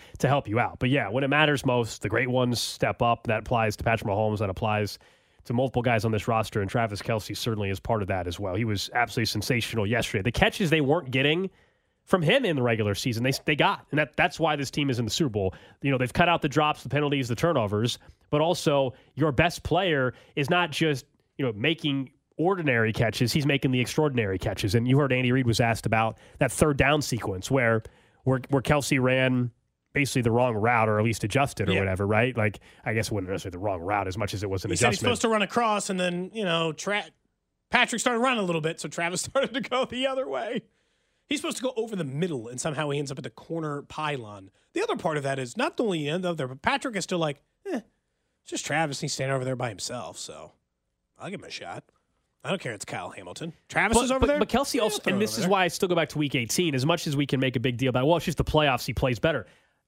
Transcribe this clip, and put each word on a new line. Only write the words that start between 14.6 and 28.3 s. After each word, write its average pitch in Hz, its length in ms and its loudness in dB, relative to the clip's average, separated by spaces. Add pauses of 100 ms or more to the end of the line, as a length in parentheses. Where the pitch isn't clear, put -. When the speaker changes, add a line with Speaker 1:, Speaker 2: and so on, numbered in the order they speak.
Speaker 1:
team 143 220 -2
is 117 80 -2
in 120 60 0
the 107 40 -4
Super 143 220 0
Bowl. 98 240 -2 (260)
You 139 80 -2
know, 131 80 2
they've 123 160 -2
cut 175 160 4
out 170 140 2
the 156 40 2
drops, 151 360 0
the 117 60 -10
penalties, 143 380 0
the 120 60 -2
turnovers, 113 640 0 (320)
but 147 100 2
also 151 540 2 (220)
your 147 160 2
best 160 320 0
player 156 500 2 (220)
is 143 160 0
not 175 180 4
just, 147 380 0 (320)
you 139 60 0
know, 117 80 -2
making 139 580 -2 (260)
ordinary 147 560 2
catches. 113 400 0
He's 143 140 2
making 139 240 2
the 127 80 2
extraordinary 120 580 0
catches. 101 380 -2
And 117 120 2
you 135 120 6
heard 135 120 2
Andy 127 200 2
Reid 131 160 2
was 110 120 2
asked 117 280 2
about 110 320 0 (180)
that 135 140 2
third 147 260 4
down 139 240 4
sequence 101 480 -4
where, 117 320 4 (440)
where, 131 240 2